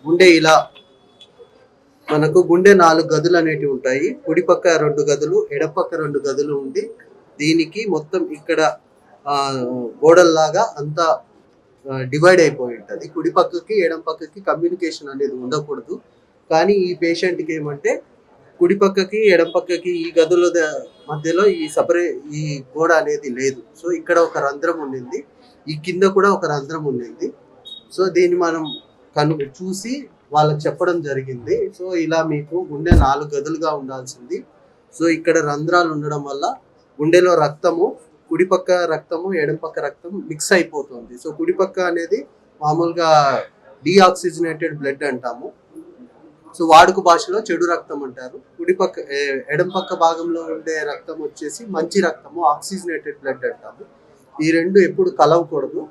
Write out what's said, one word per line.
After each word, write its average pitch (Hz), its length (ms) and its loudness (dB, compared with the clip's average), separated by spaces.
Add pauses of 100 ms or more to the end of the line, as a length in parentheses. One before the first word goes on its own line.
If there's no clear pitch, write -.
గుండె 175 180 6
ఇలా, 160 440 6 (1400)
మనకు 151 280 4
గుండె 180 340 6
నాలుగు 165 400 6
గదులు 165 240 2
అనేటివి 151 340 0
ఉంటాయి. 131 420 -2
కుడి - 280 -2
పక్క 175 260 2
రెండు 151 340 2
గదులు, 151 500 0
ఎడమ 147 160 -2
పక్క 170 280 -4
రెండు 147 240 -4
గదులు 143 360 -4
ఉండి, 139 260 -6 (580)
దీనికి 160 500 0
మొత్తం 165 360 -4
ఇక్కడ, 156 480 -2 (540)
ఆ, 139 240 -2 (540)
గోడల్లాగా 165 720 6
అంతా, 151 420 -2 (720)
ఆ, 131 100 -6
డివైడ్ 151 400 4
అయిపోయి 127 360 0
ఉంటది. 107 300 -12
కుడి 165 240 -4
పక్కకి 180 540 -2
ఎడమ 160 140 -4
పక్కకి 160 420 -10
కమ్యూనికేషన్ 165 680 -6
అనేది 139 240 -6
ఉండకూడదు. 139 680 -8 (500)
కానీ 165 220 2
ఈ 180 200 0
పేషెంట్కి 170 600 -4
ఏమంటే 151 500 -6 (560)
కుడి 180 160 4
పక్కకి 196 540 2
ఎడమ 170 260 4
పక్కకి 175 540 -2
ఈ 160 120 -12
గదుల 175 260 4
ద-, 156 380 -2 (240)
మధ్యలో 160 380 0
ఈ 170 200 0
సపరే-, 165 520 -2 (140)
ఈ 151 300 -6 (140)
గోడ 165 140 2
అనేది 147 380 0
లేదు. 127 320 -4
So - 320 -8
ఇక్కడ 165 260 0
ఒక 160 180 0
రంధ్రం 147 440 -4
ఉండింది, 131 420 -10 (440)
ఈ 151 180 -8
కింద 180 180 -2
కూడా 196 300 4
ఒక 185 120 -2
రంధ్రం 151 400 -4
ఉండింది. 120 480 -6 (640)
So 185 120 0
దీన్ని 175 300 2
మనం 165 360 -2 (420)
కను-, 151 260 0
చూసి 196 640 -10 (240)
వాళ్ళకి 151 260 2
చెప్పడం 175 440 -2
జరిగింది. 139 680 -6 (100)
So 185 140 -8
ఇలా 160 280 0
మీకు 156 480 -4
గుండె 156 200 -2
నాలుగు 143 440 2
గదులుగా 156 400 -4
ఉండాల్సింది. 131 720 -12 (560)
So 165 60 0
ఇక్కడ 160 300 0
రంధ్రాలు 160 560 0
ఉండడం 147 300 -6
వల్ల 139 220 -6 (560)
గుండెలో 175 340 6
రక్తము, 165 600 0 (340)
కుడి 170 160 2
పక్క 185 260 0
రక్తము, 175 600 -2
ఎడమ 156 220 -2
పక్క 160 240 -10
రక్తం 165 500 -10
మిక్స్ 151 240 -2
అయిపోతుంది. 131 760 -4
So 151 60 -12
కుడి 160 180 -2
పక్క 190 260 -2
అనేది 180 480 -4 (340)
మామూలుగా 156 800 2 (440)
డీఆక్సిజనేటెడ్ 165 920 2
బ్లడ్ 139 260 -6
అంటాము. 123 600 -8 (960)
So 165 40 2
వాడుక 180 340 8
భాషలో 180 400 2 (120)
చెడు 165 140 0
రక్తం 165 380 -4
అంటారు. 127 340 -14
కుడి - 360 -4
పక్క, 185 260 -2
ఏ, 139 400 -4 (100)
ఎడమ 175 260 -2
పక్క 185 180 -4
భాగంలో 165 480 0
ఉండే 160 420 -8
రక్తం 147 380 -10
వచ్చేసి 151 440 -12
మంచి 180 360 -2
రక్తము, 165 420 -6
ఆక్సిజనేటెడ్ 151 800 -4
బ్లడ్ 131 240 -8
అంటాము. 113 400 -10 (580)
ఈ 156 80 2
రెండు 175 280 2
ఎప్పుడు 185 300 2
కలవకూడదు. 151 800 0